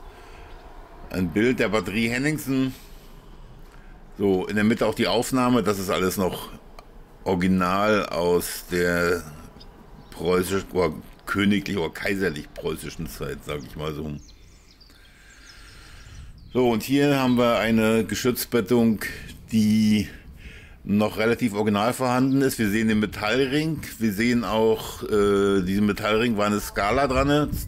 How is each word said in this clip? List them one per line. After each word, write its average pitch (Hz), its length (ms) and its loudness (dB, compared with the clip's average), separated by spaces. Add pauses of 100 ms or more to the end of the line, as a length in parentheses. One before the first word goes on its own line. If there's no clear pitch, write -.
(1080)
ein 92 200 -2
Bild 107 300 2
der 117 100 0
Batterie 104 380 0
Henningsen. 131 680 -2 (1400)
So, 95 300 2
in 101 80 -4
der 107 80 2
Mitte 110 220 2
auch 107 100 0
die 110 120 0
Aufnahme. 123 540 2
Das 98 160 0
ist 95 120 -4
alles 92 260 0
noch 92 320 -2 (800)
original 95 800 2
aus 87 680 0
der 87 520 0 (960)
preußisch-, 90 540 0
oder 82 220 0 (320)
königlich- 101 520 0
oder 80 160 -4
kaiserlich-preußischen 80 1120 -6
Zeit, 71 380 -10
sag 76 160 -8
ich 64 140 -16
mal 76 180 -6
so. 76 220 -8 (2250)
So, 123 200 2
und 110 100 0
hier 143 380 2
haben 127 180 2
wir 120 220 4
eine 110 460 4
Geschützbettung, 117 960 0 (500)
die 107 560 4 (760)
noch 104 360 0
relativ 113 340 0
original 104 400 2
vorhanden 131 480 2
ist. 131 160 0
Wir 110 120 2
sehen 110 180 2
den 107 120 4
Metallring, 127 840 0 (180)
wir 110 120 0
sehen 117 320 2
auch, 110 600 0
äh, 101 580 4
diesen 98 240 0
Metallring 107 520 2
war 104 100 2
eine 104 120 2
Skala 110 460 0
dran, 139 460 2 (160)